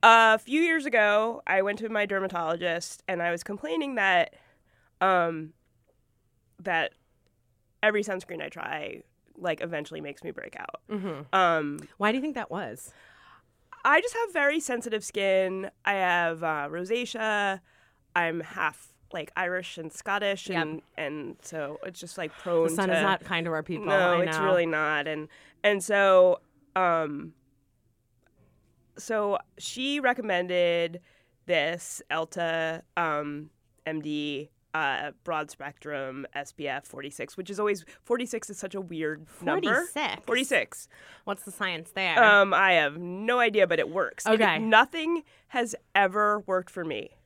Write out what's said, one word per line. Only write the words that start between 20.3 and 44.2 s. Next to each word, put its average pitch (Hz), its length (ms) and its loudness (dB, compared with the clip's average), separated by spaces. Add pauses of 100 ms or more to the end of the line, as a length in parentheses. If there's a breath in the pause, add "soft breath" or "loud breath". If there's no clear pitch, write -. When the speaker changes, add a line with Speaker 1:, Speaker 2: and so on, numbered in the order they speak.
Speaker 2:
Yep. 180 140 -2
Speaker 1:
and, 156 200 -6 (140)
and 147 460 -8
so 151 420 -10
it's 180 140 -12
just, - 180 -16
like, 165 220 -8
prone 165 300 2
Speaker 2:
The 160 60 -2
sun 190 140 0
Speaker 1:
to 165 80 2
Speaker 2:
is 156 60 2
not 190 220 2
kind 170 220 -2
to 165 60 -4
our 156 120 -2
people. 170 220 -6
Speaker 1:
No, 175 340 4
Speaker 2:
I 180 40 2
Speaker 1:
it's 160 140 -2
Speaker 2:
know. 151 60 0
Speaker 1:
really 170 220 4
not. 151 420 -2
And, 156 180 -6 (380 loud breath)
and 202 180 2
so, 190 580 6 (360)
um, 160 560 0 (1600)
so 208 420 -2 (200)
she 277 420 -4
recommended 180 1000 0 (460 soft breath)
this 170 640 -2
Elta, 165 720 -4 (140)
um, 151 540 -4 (360)
M 160 160 -4
D, 147 480 -6 (240)
uh, 147 380 -2 (100)
broad 156 300 -6
spectrum 139 840 -10
S 143 160 -10
P 143 160 -12
F 139 180 -6
forty-six, 139 520 -12
which 180 120 -10
is 202 120 -8
always, 202 240 -2 (180 loud breath)
forty-six 240 480 -4
is 202 80 -14
such - 160 -10
a 196 60 -6
weird 160 440 -8 (160)
number. 339 320 2
Speaker 2:
Forty-six? 294 540 -2
Speaker 1:
Forty-six. 240 600 0 (360 loud breath)
Speaker 2:
What's 196 200 -8
the 196 80 -16
science 170 400 -6
there? 185 280 2
Speaker 1:
Um, 202 320 8
I 185 200 6
have 151 260 4
no 196 400 -2
idea, 214 300 4
but 170 100 0
it - 100 0
works. 165 380 -4